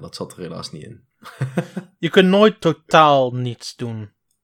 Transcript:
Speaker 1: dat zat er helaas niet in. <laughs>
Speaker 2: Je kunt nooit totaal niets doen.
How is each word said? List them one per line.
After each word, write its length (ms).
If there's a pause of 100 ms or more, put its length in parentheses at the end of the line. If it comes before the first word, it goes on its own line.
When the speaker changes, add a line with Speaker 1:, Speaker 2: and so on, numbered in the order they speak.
Speaker 1:
dat 140
zat 180
er 80
helaas 320
niet 120
in. 200 (480)
<laughs> 460
Speaker 2:
Je 120
kunt 180
nooit 320
totaal 760
niets 420
doen. 340 (340)